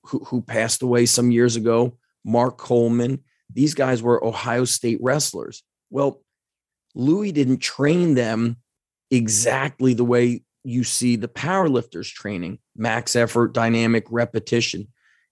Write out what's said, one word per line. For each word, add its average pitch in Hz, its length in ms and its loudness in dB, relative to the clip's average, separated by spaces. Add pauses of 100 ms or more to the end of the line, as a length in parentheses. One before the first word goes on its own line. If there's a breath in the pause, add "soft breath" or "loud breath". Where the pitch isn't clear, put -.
who, - 200 -6
who 123 180 -4
passed 113 400 -4
away 120 240 4
some 123 240 2
years 117 260 4
ago, 117 400 0 (280)
Mark 120 340 0
Coleman, 120 600 0 (320)
these 147 220 0
guys 127 280 0
were 120 220 2
Ohio 120 400 -2
State 120 360 -2
wrestlers. 127 640 -4 (260)
Well, 139 320 -2 (720)
Louis 180 380 0
didn't 131 260 2
train 160 560 0
them 117 420 0 (540)
exactly 127 840 0
the 120 100 2
way 120 380 2 (200)
you 123 220 -2
see 120 320 0
the 110 120 -6
powerlifters 147 840 -2
training, 92 460 -10 (180)
max 117 400 -2
effort, 117 380 2
dynamic 117 560 2
repetition. 117 800 -2 (440)